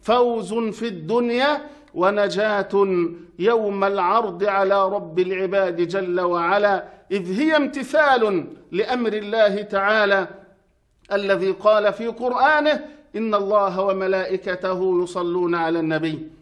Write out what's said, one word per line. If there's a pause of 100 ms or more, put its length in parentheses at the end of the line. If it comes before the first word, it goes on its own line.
فوز
في
الدنيا (340)
ونجاة (520)
يوم
العرض
على
رب
العباد
جل
وعلا، (260)
إذ
هي
امتثال (260)
لأمر
الله
تعالى (840)
الذي
قال
في
قرآنه: (320)
"إن
الله
وملائكته
يصلون
على
النبي (140)